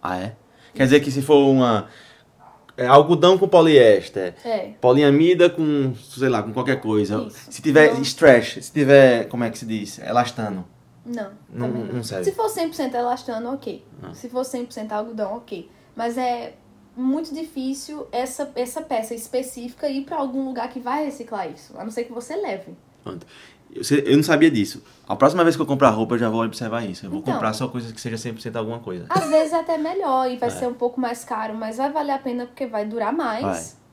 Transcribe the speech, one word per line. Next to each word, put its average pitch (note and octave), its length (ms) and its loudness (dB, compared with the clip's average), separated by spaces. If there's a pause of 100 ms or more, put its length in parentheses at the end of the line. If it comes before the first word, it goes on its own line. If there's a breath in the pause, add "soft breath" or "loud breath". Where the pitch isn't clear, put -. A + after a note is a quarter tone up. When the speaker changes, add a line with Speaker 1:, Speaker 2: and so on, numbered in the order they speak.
Speaker 1:
Ah, F2+ 160 -6
é? F#2 100 -8
Speaker 2:
Isso. A2+ 80 -12 (400 soft breath)
Speaker 1:
Quer C3+ 100 2
dizer C#3 160 6
que C#3+ 100 -6
se C3+ 100 -4
for C#3 240 6
uma, B2+ 420 4 (880 soft breath)
é, B2 100 -2
algodão D#3 500 8
com F#3+ 120 2
poliéster, A#2 840 6 (120)
Speaker 2:
É. A3 240 -6 (100)
Speaker 1:
poliamida D3 720 6
com, D3 460 -2
sei B2+ 340 -4
lá, A2 120 0
com G#2+ 120 -8
qualquer B2 260 -2
coisa. G#2+ 380 -2 (100)
Speaker 2:
Isso. - 240 -20
Speaker 1:
Se - 100 -16
tiver D3+ 320 6
Speaker 2:
Não. C3 80 -2
Speaker 1:
stretch, C#3 600 4
se - 100 -16
tiver, C3+ 560 6
como A#2+ 160 -6
é A#2 60 -2
que A2+ 80 -12
se - 80 -14
diz? A2 340 -8
Elastano. G#2+ 680 -4 (400)
Speaker 2:
Não, A3 260 -10 (220)
Speaker 1:
Não, A#2+ 140 -6
Speaker 2:
também - 160 -6
não. - 120 -10
Speaker 1:
não A#2+ 80 -6
serve. G2 200 -6
Speaker 2:
Se - 80 0
for A4 180 -4
cem E4 200 -4
por E4 60 -14
cento C4+ 200 -6
elastano, A#3+ 600 -6
ok. G#3 280 -12 (180)
Speaker 1:
Ah. - 120 -16
Speaker 2:
Se - 160 -16
for B3+ 160 -6
cem B3 200 -8
por A#3+ 60 -20
cento G#3+ 220 -12
algodão, G#3+ 420 -8
ok. G3+ 340 -14 (260 soft breath)
Mas A#3 220 -6
é B3 360 -4 (420)
muito C#4+ 380 -2
difícil C#4+ 800 -10
essa, C4 440 -6
essa B3 260 -8
peça A#3 340 -6
específica B3 720 -8
ir C#4 140 -4
pra E4 140 -8
algum C4+ 280 -4
lugar B3 240 -8
que B3+ 100 -12
vai B3+ 260 -4
reciclar A3+ 460 -10
isso, - 260 -20
a - 60 -14
não A3 80 -10
ser A#3+ 120 -6
que A#3+ 100 -10
você A#3+ 220 -10
leve. G#3 380 -8 (300)
Speaker 1:
Pronto. - 220 -14 (500 soft breath)
Eu - 80 -10
sei, C#3+ 220 0
eu C3 100 4
não D3 80 6
sabia D#3 280 4
disso. G#2+ 320 -2 (240 soft breath)
A G2 80 -4
próxima E3 280 4
vez E3 120 4
que E3 60 -4
eu D#3 40 -2
comprar C#3 240 2
roupa, A2 240 -2
eu A#2 60 0
já A2+ 100 0
vou A2+ 160 -2
observar A2+ 420 -6
isso. F#2+ 200 -12
Eu - 20 -12
vou G2 120 -8
Speaker 2:
Então, C3 120 -4
Speaker 1:
comprar A2 200 -2
só B2+ 140 -6
coisas A#2 240 -10
que A2 80 -16
seja A#2 180 -8
cem A#2 140 -10
por A2 80 -12
cento A#2 180 -12
alguma A#2 220 -6
coisa. F2+ 300 -12
Speaker 2:
às F4+ 200 -2
vezes D#4 220 2
é E4 80 0
até E4 200 -4
melhor D4+ 500 -2
e B3 80 -8
vai B3 120 -4
Speaker 1:
É. - 20 -8
Speaker 2:
ser B3 160 -6
um A#3+ 80 -6
pouco B3 260 -4
mais A#3+ 240 -6
caro, A3 300 -8
mas A3 220 -8
vai C4+ 140 -2
valer D4 200 -4
a C4+ 80 -4
pena B3 260 -8
porque B3 220 -10
vai G#3+ 180 -6
durar G#3+ 260 -4
mais C#4 300 -4
Speaker 1:
Vai. F2 220 -4 (300)